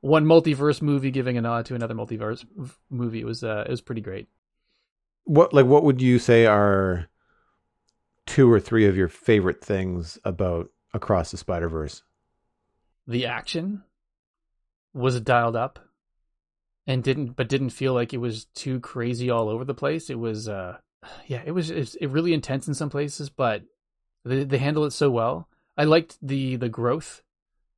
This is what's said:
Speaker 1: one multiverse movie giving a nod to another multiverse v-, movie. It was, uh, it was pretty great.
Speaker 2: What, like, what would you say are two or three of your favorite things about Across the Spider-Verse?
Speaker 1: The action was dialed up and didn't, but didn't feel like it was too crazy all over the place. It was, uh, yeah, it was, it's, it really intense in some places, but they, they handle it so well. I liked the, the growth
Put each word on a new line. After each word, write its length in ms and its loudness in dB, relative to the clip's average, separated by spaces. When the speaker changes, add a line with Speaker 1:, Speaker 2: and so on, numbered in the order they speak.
Speaker 1:
one 240 4
multiverse 560 4
movie 300 -2
giving 260 -2
a 40 -2
nod 260 -4
to 80 -8
another 200 -6
multiverse 480 -8
v-, 160 -14
movie. 320 -6
It 40 -10
was, 180 -8
uh, 240 -4
it 40 -8
was 100 -6
pretty 200 -10
great. 260 -12
Speaker 2:
What, 280 4
like, 120 8
what 180 8
would 180 4
you 180 6
say 260 6
are 600 4
two 260 6
or 80 6
three 280 4
of 100 4
your 100 2
favorite 560 0
things 600 -4
about 460 -4
Across 380 -2
the 60 -10
Spider-Verse? 640 -6
Speaker 1:
The 200 -4
action 560 -6
was 280 -2
dialed 340 0
up 240 -6
and 160 -2
didn't, 320 -4
but 140 -4
didn't 220 -2
feel 220 -2
like 200 -2
it 40 -8
was 280 -8
too 240 -6
crazy 500 -6
all 200 0
over 160 -6
the 80 -4
place. 360 -4
It 100 -8
was, 280 -6
uh, 300 -8
yeah, 180 -6
it 60 -8
was, 180 -4
it's, 260 -6
it 120 -6
really 260 0
intense 340 -4
in 60 -4
some 160 -6
places, 400 -6
but 340 -2
they, 200 -2
they 140 0
handle 280 0
it 60 -4
so 200 2
well. 360 -2
I 60 0
liked 380 2
the, 340 -4
the 140 -4
growth 520 -4